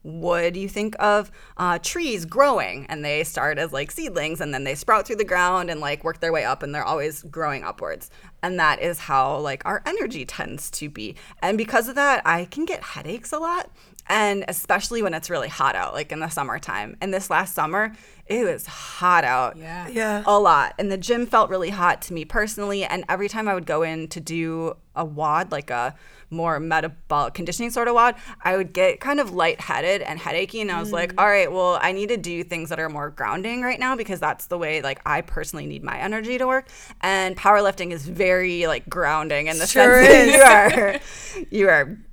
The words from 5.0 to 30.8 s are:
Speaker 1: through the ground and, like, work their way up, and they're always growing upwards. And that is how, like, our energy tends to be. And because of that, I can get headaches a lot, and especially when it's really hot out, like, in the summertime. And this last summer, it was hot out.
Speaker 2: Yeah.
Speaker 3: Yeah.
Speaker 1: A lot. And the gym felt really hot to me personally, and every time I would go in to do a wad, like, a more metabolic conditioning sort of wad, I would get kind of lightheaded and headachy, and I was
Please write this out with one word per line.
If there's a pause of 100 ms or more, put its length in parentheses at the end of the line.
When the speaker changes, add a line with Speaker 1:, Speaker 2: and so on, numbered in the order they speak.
Speaker 1:
through
the
ground
and,
like,
work
their
way
up,
and
they're
always
growing
upwards. (340)
And
that
is
how,
like,
our
energy
tends
to
be. (260)
And
because
of
that,
I
can
get
headaches
a
lot, (380)
and
especially
when
it's
really
hot
out,
like,
in
the
summertime.
And
this
last
summer, (340)
it
was
hot
out.
Speaker 2:
Yeah.
Speaker 3:
Yeah.
Speaker 1:
A
lot.
And
the
gym
felt
really
hot
to
me
personally,
and
every
time
I
would
go
in
to
do (200)
a
wad,
like,
a (380)
more
metabolic
conditioning
sort
of
wad, (300)
I
would
get
kind
of
lightheaded
and
headachy,
and
I
was